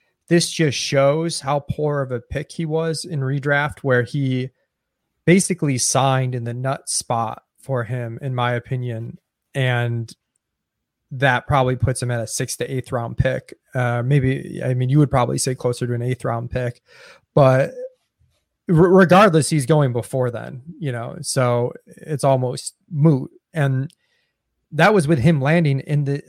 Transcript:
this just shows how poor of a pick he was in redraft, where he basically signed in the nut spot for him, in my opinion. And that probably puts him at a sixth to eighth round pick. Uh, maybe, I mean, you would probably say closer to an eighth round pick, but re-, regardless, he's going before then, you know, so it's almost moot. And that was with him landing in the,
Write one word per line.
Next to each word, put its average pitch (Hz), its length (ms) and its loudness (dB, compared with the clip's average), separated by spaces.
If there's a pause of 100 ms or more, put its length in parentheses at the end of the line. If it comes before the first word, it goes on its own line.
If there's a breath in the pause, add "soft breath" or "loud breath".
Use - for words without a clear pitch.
(280)
this 165 220 2
just 151 280 -2
shows 147 640 0
how 143 200 -2
poor 147 420 -4
of 127 100 -6
a 120 80 -4
pick - 320 -10
he 170 120 -6
was 160 400 -4
in 151 160 -6
redraft, 143 600 -2
where 127 220 2
he 131 480 -2 (760)
basically 165 540 2
signed 131 560 0
in 120 100 -6
the 120 100 -6
nut 131 340 -6
spot - 540 -4 (160)
for 127 260 -6
him, 117 380 -8
in 131 120 -6
my 123 180 0
opinion. 120 640 -6 (360)
And 120 560 -2 (1000)
that 127 360 0
probably 131 300 2
puts - 260 -2
him 127 80 -4
at 117 120 -2
a 110 40 -8
sixth - 320 -6
to 135 140 -6
eighth 131 180 -6
round 120 280 -6
pick. 131 340 -2 (220)
Uh, 120 280 -2
maybe, 131 600 0
I 127 80 0
mean, 127 160 -2
you 139 100 4
would 143 120 4
probably 131 260 2
say 131 180 -2
closer 123 320 -4
to 120 60 -2
an 120 80 -4
eighth 123 240 -4
round 120 260 -6
pick, 123 300 -6 (540 loud breath)
but 131 380 4 (960)
re-, 180 220 6
regardless, 180 600 6
he's 147 160 0
going 147 260 2
before 123 380 -2
then, 120 320 -12 (160)
you 156 120 -6
know, 117 300 -8
so 123 540 0 (120)
it's - 380 -8
almost 127 500 -2 (160)
moot. 147 400 2 (220)
And 139 400 -2 (840)
that 175 200 4
was 175 120 2
with 160 120 2
him 143 240 2
landing 147 380 2
in 147 240 -2
the, 143 240 -4